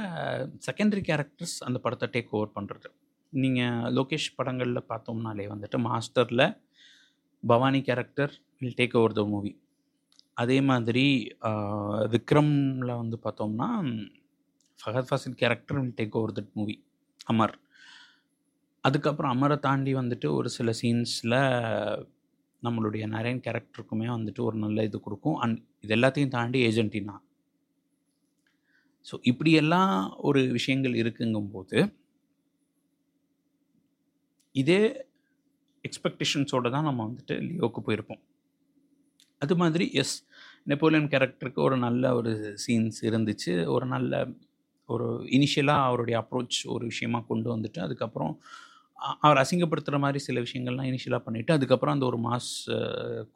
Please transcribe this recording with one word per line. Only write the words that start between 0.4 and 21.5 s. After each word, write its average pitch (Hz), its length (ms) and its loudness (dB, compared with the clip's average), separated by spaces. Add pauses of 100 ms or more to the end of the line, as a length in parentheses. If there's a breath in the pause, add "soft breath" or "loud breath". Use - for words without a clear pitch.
செகண்டரி 202 300 2
கேரக்டர்ஸ் 156 640 -4
அந்த 123 140 -2
படத்தை 120 300 -2
டேக் 120 200 -4
ஓவர் 107 260 -2
பண்றது. 101 300 -10 (440)
நீங்க 131 400 0
லோகேஷ் 127 760 -2
படங்கள்ல 123 340 -2 (120)
பார்த்தோம்னாலே 113 580 -6
வந்துட்டு 104 300 -6
மாஸ்டர்ல 120 840 2 (840 soft breath)
பவானி 131 340 4
கேரக்டர் 127 580 -2 (200)
will 123 180 -6
take 123 140 2
over 113 240 4
the 107 80 2
movie. 101 380 -4 (720)
அதே 123 280 2
மாதிரி, 127 840 2
ஆ, 104 580 -2
விக்ரம்ல 131 960 2
வந்து 113 260 -6
பார்த்தோம்னா 113 600 -2 (1000)
ஃபஹத் 123 240 -2
ஃபாசில் 131 260 -2
கேரக்டர் 123 480 0
will 123 80 -2
take 110 200 -4
over 107 280 -2
that 104 160 -8
movie. 101 280 -4 (420)
அமர். 113 340 2 (1200 loud breath)
அதுக்கப்புறம் 147 500 0
அமரை 143 260 2
தாண்டி 135 380 0
வந்துட்டு 123 340 -2
ஒரு 127 200 0
சில 113 320 -2
சீன்ஸ்ல 117 500 0 (1300)